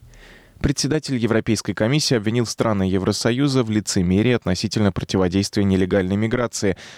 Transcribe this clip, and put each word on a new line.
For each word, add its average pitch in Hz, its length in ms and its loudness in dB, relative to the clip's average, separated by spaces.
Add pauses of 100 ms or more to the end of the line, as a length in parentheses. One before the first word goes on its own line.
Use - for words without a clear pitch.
(580)
Председатель 139 600 -2
Европейской 110 560 0
комиссии 135 420 0
обвинил 110 300 0
страны 104 380 0
Евросоюза 117 800 0
в 110 80 -2
лицемерии 104 640 2
относительно 101 580 0
противодействия 98 720 0
нелегальной 95 520 2
миграции. 110 640 -2 (180)